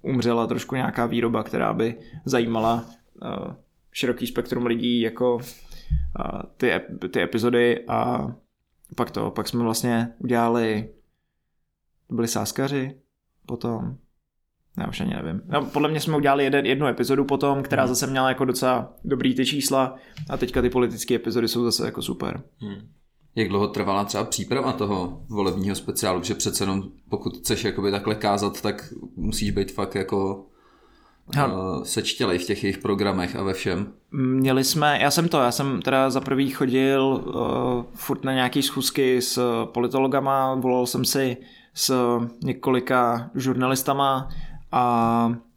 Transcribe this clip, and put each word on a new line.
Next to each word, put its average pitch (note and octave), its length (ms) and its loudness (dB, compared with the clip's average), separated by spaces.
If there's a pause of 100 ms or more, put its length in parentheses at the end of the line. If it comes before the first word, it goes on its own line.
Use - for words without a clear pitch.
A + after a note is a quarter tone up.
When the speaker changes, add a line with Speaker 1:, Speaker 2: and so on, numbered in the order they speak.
Speaker 1:
umřela A#2 460 2
trošku A#2+ 280 -4
nějaká B2+ 300 0
výroba, A#2 380 0
která - 300 0
by A2+ 220 0 (300)
zajímala, A#2 600 2 (400)
eh, - 280 -8 (380)
široký B2 360 -2
spektrum A#2+ 380 -2
lidí A#2+ 360 2
jako, A#2 380 2 (800)
eh, - 220 -6 (160)
ty B2 140 2
ep-, F2+ 380 -4
ty F#2 120 -2
epizody A#2+ 680 2
a B2 400 0 (680)
pak A#2 160 -2
to, G#2 200 -4
pak G#2 160 -4
jsme A#2+ 160 -2
vlastně A#2 540 0
udělali, A#2 720 2 (1160)
to B2+ 80 -6
byli A#2 120 2
Sáskaři C3+ 680 -2 (500)
potom, A#2 500 -6 (840)
já - 100 -4
už - 140 -6
ani - 120 -2
nevím. - 320 -6
No, C#3+ 200 -2
podle C#3+ 240 0
mě D#3 100 0
jsme D3+ 180 0
udělali C#3 260 4
jeden, C#3 220 2
jednu C3+ 220 2
epizodu B2+ 380 2
potom, C#3 380 2
která C3+ 200 2
Speaker 2:
Hmm. B2 60 2
Speaker 1:
zase B2+ 180 0
měla C3 220 2
jako C3 160 0
docela B2+ 480 0 (100)
dobrý B2+ 320 2
ty C3 100 2
čísla C3+ 500 0 (340)
a C#3 80 -4
teďka B2+ 240 0
ty A#2+ 80 2
politické A#2+ 460 2
epizody A#2 320 0
jsou A#2+ 160 0
zase A#2 220 0
jako A2+ 160 -6
super. - 400 -4 (200)
Speaker 3:
Hmm. G2+ 140 -8 (600)
Speaker 2:
Jak A2 140 0
dlouho G2+ 180 2
trvala G2+ 380 0
třeba G#2 180 -2
příprava C3 500 -2
toho F#2+ 560 -2
volebního G2 460 0
speciálu? F2+ 440 -2
Protože F#2+ 160 -2
přece - 280 -2
jenom, G2 200 0 (260)
pokud - 280 -4
chceš - 260 -2
jakoby G2+ 280 0
takhle G2+ 240 0
kázat, G2+ 460 0
tak - 320 -6 (220)
musíš G#3 360 -2
být G2+ 200 0
fakt - 240 -6
jako, G2 500 -2 (920)
Speaker 1:
Ano. F#2+ 440 0
Speaker 2:
eh, - 40 -10
sečtělej G#2+ 520 0
v F2 80 -4
těch - 180 -2
jejich G2 140 0
programech F#2 580 0
a - 80 -4
ve F#2+ 100 0
všem. F#2+ 400 -2 (180)
Speaker 1:
Měli C3 520 2
jsme, D3 380 2
já C#3 100 4
jsem E3 180 2
to, E3 80 2
já B2 140 4
jsem C3 300 -2
teda C3+ 280 2
za C3 120 0
prvý C3+ 300 2
chodil, C3+ 760 2
eh, B2+ 560 0 (120)
furt - 280 -4
na C3+ 100 -2
nějaký C3 280 2
schůzky C3 600 2
s A#2+ 440 0
politologama, C3 880 0
volal B2+ 300 2
jsem B2+ 200 -2
si C3 320 0 (360)
s B2 460 2 (240)
několika B2 920 2
žurnalistama C3 920 2 (420)
a A#2 640 4 (220)